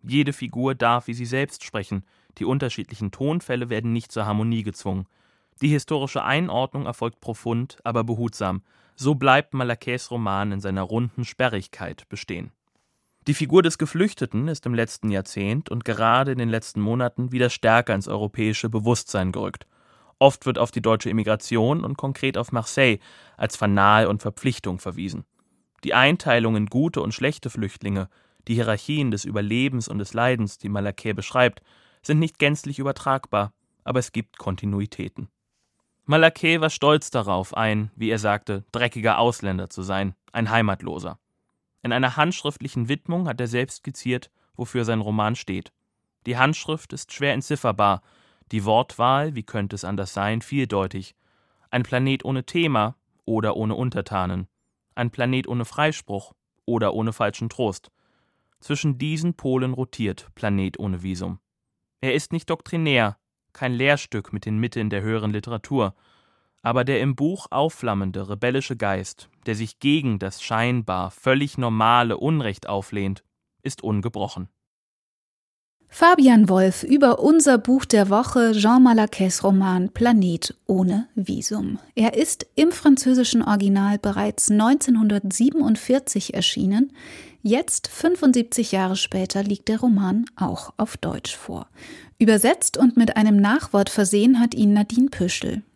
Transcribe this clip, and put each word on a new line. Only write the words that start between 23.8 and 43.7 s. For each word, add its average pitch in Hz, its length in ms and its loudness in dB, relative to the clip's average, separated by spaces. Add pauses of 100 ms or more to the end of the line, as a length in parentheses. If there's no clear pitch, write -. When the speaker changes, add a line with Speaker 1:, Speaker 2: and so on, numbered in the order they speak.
Speaker 1:
und 101 140 -2
Verpflichtung - 580 -6
verwiesen. 92 460 -10 (580)
Die - 100 -2
Einteilung 123 600 2
in 104 120 0
gute 143 340 -2
und 104 120 -4
schlechte 135 360 -6
Flüchtlinge, 98 580 -6 (400)
die 117 60 -2
Hierarchien 117 580 -2
des 104 140 -6
Überlebens 113 640 -4
und - 80 -6
des 101 160 -8
Leidens, 117 440 0
die 101 120 -10
Malaquais 101 440 -6
beschreibt, 120 480 0 (400)
sind 156 180 0
nicht 160 200 -4
gänzlich 143 400 -2
übertragbar, 135 720 -4 (320)
aber 127 160 2
es - 140 -6
gibt - 240 -8
Kontinuitäten. 101 880 -6 (800)
Malaquais 160 560 2
war 156 80 2
stolz 147 400 2
darauf, 98 480 -2
ein, 107 380 0
wie 110 160 -2
er 113 80 0
sagte, 104 520 -2
dreckiger 117 460 0
Ausländer 98 540 -2
zu - 100 -12
sein, 95 320 -4 (180)
ein 113 200 -4
Heimatloser. 95 640 -2 (640)
In 120 100 -6
einer 123 240 0
handschriftlichen 147 720 -4
Widmung 170 400 -4
hat 123 140 -6
er 123 60 -4
selbst 123 300 -4